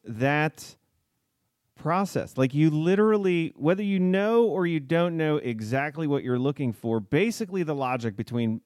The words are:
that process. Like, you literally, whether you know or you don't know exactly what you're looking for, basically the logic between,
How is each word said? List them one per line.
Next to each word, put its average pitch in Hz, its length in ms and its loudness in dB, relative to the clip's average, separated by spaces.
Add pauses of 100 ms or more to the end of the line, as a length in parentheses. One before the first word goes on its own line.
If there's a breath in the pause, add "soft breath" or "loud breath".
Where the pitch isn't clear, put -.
that 139 720 -2 (1000)
process. 170 640 -2
Like, 131 160 2
you 156 160 4
literally, 185 840 2
whether 180 280 0
you 196 180 0
know 202 460 4
or 180 200 0
you 165 140 0
don't 165 360 0
know 156 200 0
exactly 135 720 -4
what 143 180 0
you're 123 140 0
looking 135 340 -2
for, 113 260 -2
basically 190 640 -2
the 151 120 -2
logic 123 420 -4
between, 113 500 -2